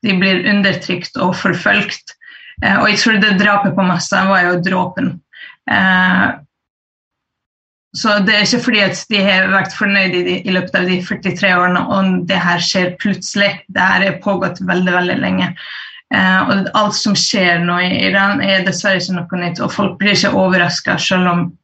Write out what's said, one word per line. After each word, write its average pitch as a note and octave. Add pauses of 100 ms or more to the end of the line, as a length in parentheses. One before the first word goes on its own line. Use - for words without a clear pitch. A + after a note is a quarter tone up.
de G#3
blir F#3
undertrykt G3
og F#3
forfølgt. G3+ (480)
Eh, G3
og G#3
jeg G#3
tror G#3+
det G3+
drapet G3+
på F#3+
Massa F#3
var F#3+
jo F3
dråpen. F3+ (500)
Eh, F#3 (1600)
så G#3
det G3+
er G#3
ikke A#3+
fordi A3
at -
de G#3
har F#3+
vært F#3+
fornøyd G3
i, F3+
de, F3+
i F#3+
løpet F3+
av F3+
de F#3
førtitre F#3
årene, F3+
og F#3+
det F3+
her F3
skjer F3+
plutselig. G3+ (160)
Det F#3
her F#3
er F#3+
pågått F#3
veldig, F3+
veldig F3+
lenge. F#3 (560)
Eh, F#3+
og F#3+
alt G#3
som G3+
skjer F3
nå F3
i F3+ (100)
Iran G3
er F#3+
dessverre F#3+
ikke F#3
noe F3
nytt, E3+
og E3+
folk G3
blir G3+
ikke -
overrasket F3+
selv F3+
om F3 (200)